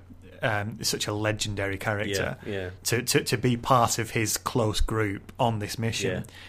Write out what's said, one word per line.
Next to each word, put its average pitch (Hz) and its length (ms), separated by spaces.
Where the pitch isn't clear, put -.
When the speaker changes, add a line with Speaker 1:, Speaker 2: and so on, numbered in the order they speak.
Speaker 1:
um, 107 400
such - 260
a 107 40
legendary 104 680
character. 101 580
Speaker 2:
Yeah, 107 60
yeah. 92 180
Speaker 1:
To, 117 180
to, 151 220
to - 120
be 120 200
part 120 420
of 110 120
his 110 260
close 110 440
group 107 600
on 117 180
this 101 200
mission. 101 460
Speaker 2:
Yeah. - 80